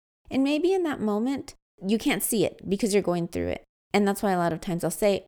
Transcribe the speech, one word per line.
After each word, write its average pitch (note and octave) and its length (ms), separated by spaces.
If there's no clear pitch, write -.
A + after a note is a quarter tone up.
And C4 140
maybe D4+ 300
in F#4+ 100
that D4+ 160
moment, A3+ 540
you G#3+ 120
can't G#3+ 260
see G#3 200
it - 240
because G3 260
you're G3+ 100
going F3 240
through F3 220
it. - 140
And G3+ 140
that's G3 160
why G3+ 80
a F3+ 80
lot E3+ 140
of D#3+ 80
times F3 220
I'll E3 80
say, G3 360